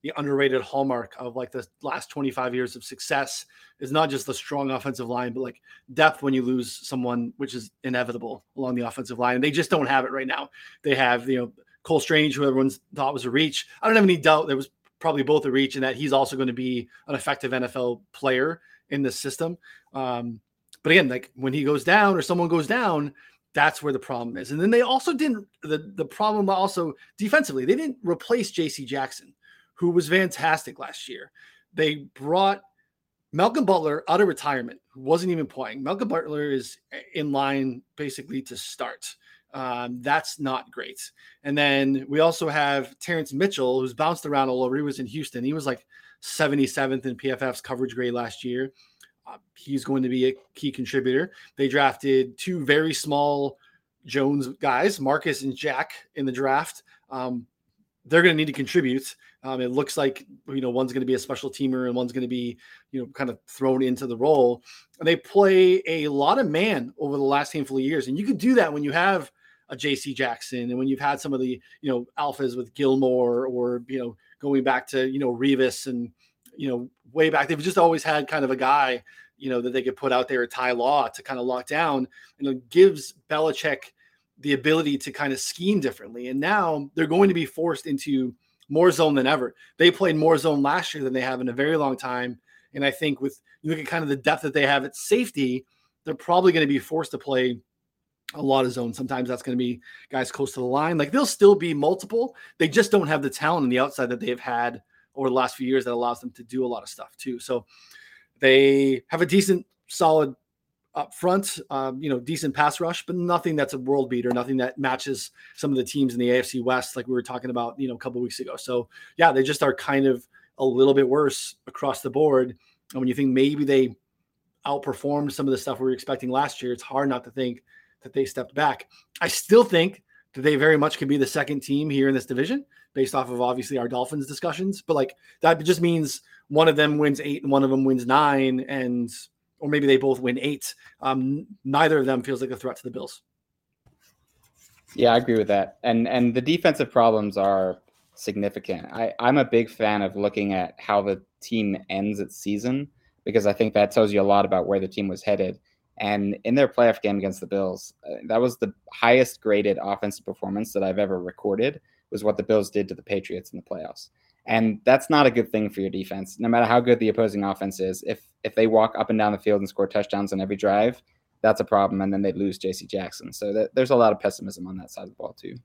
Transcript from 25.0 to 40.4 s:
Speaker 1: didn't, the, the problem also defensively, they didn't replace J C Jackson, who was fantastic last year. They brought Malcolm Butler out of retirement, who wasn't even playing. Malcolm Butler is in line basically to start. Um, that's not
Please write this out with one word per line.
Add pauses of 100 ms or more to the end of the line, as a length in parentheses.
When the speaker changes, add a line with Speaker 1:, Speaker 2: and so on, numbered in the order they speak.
Speaker 1:
didn't, (160)
the, (180)
the
problem
also (260)
defensively,
they
didn't
replace
J
C
Jackson, (400)
who
was
fantastic
last
year. (420)
They
brought (720)
Malcolm
Butler
out
of
retirement,
who
wasn't
even
playing.
Malcolm
Butler
is (360)
in
line (140)
basically
to
start. (380)
Um,
that's
not